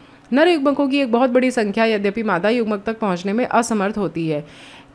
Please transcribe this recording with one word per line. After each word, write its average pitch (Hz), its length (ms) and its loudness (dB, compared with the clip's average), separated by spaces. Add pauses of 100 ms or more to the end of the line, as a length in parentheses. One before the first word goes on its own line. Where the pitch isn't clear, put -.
(320)
नर 311 160 4
युग्मकों 285 400 2
की 277 100 0
एक 254 140 0
बहुत 240 180 2
बड़ी 254 200 2
संख्या 226 340 0
यद्यपि 208 380 0
मादा 202 260 0
युग्मक 214 380 0
तक 220 120 -4
पहुंचने 190 340 -2
में 240 140 0
असमर्थ 214 520 0
होती 165 300 -4
है, 151 180 -4 (480)